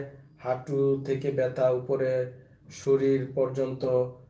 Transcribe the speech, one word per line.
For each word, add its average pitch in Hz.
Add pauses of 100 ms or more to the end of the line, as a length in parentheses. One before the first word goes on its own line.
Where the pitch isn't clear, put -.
(380)
হাঁটু 139
থেকে 135
ব্যথা, 127
উপরে 127 (380)
শরীর 135
পর্যন্ত 127 (200)